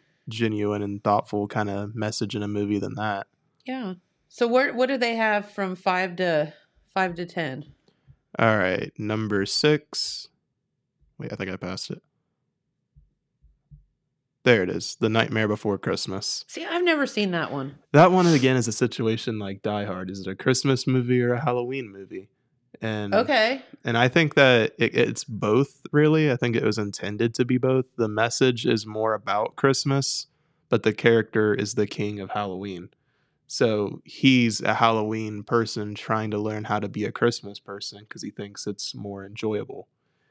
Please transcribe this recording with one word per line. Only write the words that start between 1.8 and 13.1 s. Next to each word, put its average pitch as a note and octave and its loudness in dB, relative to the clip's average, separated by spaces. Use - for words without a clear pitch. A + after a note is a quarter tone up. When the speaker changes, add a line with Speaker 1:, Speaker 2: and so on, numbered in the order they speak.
Speaker 1:
message G#2+ -4
in G#2 -4
a G#2 -6
movie G#2 -2
than G2 -6
that. G#2 -6
Speaker 2:
Yeah. B3+ -8
So - 0
what, B3+ 2
what B3 2
do C4+ -2
they A#3 -2
have G#3 0
from F#3+ -4
five F3+ -2
to, D#3+ 0
five F#3 0
to F3 -6
ten? D3+ -6
Speaker 1:
All A2 4
right, F#2 -2
number G#2+ -2
six. - -2
Wait, - -10
I G#2 -8
think F#2+ -6
I F#2 -6
passed - -8
it. - -12